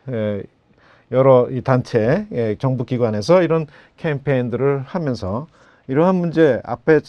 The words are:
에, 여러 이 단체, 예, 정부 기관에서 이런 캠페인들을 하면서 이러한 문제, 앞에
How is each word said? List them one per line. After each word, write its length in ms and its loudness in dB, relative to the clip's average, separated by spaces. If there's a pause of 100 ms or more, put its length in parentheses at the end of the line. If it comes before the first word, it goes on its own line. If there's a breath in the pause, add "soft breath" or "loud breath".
에, 340 -4 (680 soft breath)
여러 380 6
이 120 -6
단체, 680 0
예, 280 -2
정부 260 -2
기관에서 560 0
이런 240 -2 (320 loud breath)
캠페인들을 880 -2
하면서 600 -6 (400 soft breath)
이러한 280 2
문제, 480 2
앞에 460 0